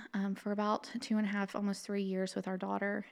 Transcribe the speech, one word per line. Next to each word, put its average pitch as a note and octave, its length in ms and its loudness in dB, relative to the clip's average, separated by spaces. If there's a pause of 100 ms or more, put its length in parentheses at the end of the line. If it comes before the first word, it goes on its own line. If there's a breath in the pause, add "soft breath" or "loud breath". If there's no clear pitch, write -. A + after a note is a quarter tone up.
(140)
um, G3 220 0
for G#3 160 -2
about G#3 380 2 (100)
two - 180 2
and G#3+ 80 4
a G3 40 2
half, G3+ 260 0
almost G3+ 300 0
three G3+ 180 0
years F#3+ 320 0
with F#3+ 120 -2
our F#3 100 0
daughter. G3+ 540 0